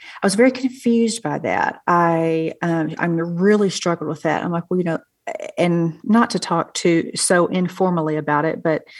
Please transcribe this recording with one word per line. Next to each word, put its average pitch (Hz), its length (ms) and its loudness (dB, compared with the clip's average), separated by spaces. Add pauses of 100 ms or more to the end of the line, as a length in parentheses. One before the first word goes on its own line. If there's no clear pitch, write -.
(220)
I - 40 0
was 190 100 2
very 247 160 6
confused 233 720 -2
by 147 160 -4
that. 92 480 -2
I, 165 720 2
um, 165 380 -2
I'm 165 180 0
really 185 540 2
struggled - 380 -2
with 156 120 -8
that. 156 220 -2
I'm 175 80 -4
like, 170 180 -4
"Well, 185 80 0
you 180 60 0
know," 165 160 -2 (580)
and 170 460 0
not - 260 4
to 190 100 -2
talk - 360 -2
too, 170 400 0
so 175 320 2
informally 175 680 0
about 147 280 0
it, - 160 -4
but 156 220 -2 (160)